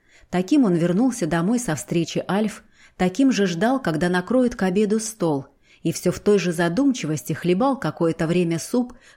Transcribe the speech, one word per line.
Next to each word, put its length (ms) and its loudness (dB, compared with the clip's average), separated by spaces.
Таким 380 2
он 80 2
вернулся 520 0
домой 320 0
со 160 -4
встречи 540 -4
Альф, 340 -2
таким 340 2
же 140 2
ждал, 340 0
когда 300 0
накроют 440 0
к 100 -2
обеду 360 2
стол, 460 -2
и 100 -2
все 200 -2
в 80 -6
той 180 4
же 140 -2
задумчивости 800 0
хлебал 480 0
какое-то 460 -2
время 320 0
суп, 340 -2